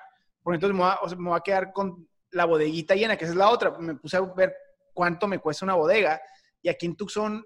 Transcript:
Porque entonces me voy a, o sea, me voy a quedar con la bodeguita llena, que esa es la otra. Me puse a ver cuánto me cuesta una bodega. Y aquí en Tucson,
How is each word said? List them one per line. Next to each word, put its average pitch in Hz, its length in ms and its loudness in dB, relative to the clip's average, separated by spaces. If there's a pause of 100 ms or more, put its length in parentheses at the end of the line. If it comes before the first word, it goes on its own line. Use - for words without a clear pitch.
(420)
Porque 175 140 -2
entonces 196 200 0
me 180 80 2
voy 185 80 4
a, 190 100 -2
o 190 60 -4
sea, 180 100 -10
me 175 120 -8
voy 170 80 2
a 170 40 -10
quedar 190 300 -2
con 196 360 -6 (220)
la 175 140 0
bodeguita 160 500 2
llena, 208 220 2
que - 80 -6
esa 170 80 -4
es 175 60 -2
la 196 120 6
otra. 226 280 2
Me 165 180 -8
puse 156 200 -6
a 185 40 2
ver 185 340 0 (400)
cuánto 175 320 0
me 190 140 0
cuesta 156 240 -4
una 190 100 0
bodega. 165 460 4 (420)
Y 175 60 -4
aquí 170 180 -2
en 170 100 -6
Tucson, 214 500 -6